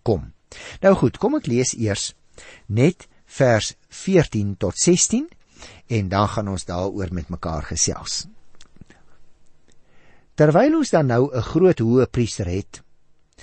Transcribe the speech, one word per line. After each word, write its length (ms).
kom. 280
Nou 140
goed, 220
kom 220
ek 100
lees 240
eers 400
net 400
vers 480
veertien 680
tot 220
sestien 500
en 200
dan 200
gaan 240
ons 160
daaroor 420
met 220
mekaar 380
gesels. 560
Terwyl 400
ons 160
dan 160
nou 240
'n 80
groot 380
hoëpriester 680
het, 360